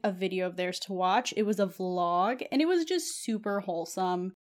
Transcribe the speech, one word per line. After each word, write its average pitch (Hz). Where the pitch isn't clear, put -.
a 208
video 185
of 180
theirs 180
to 196
watch. 190
It 208
was 208
a 196
vlog, 185
and 277
it 320
was 349
just 349
super 208
wholesome. 180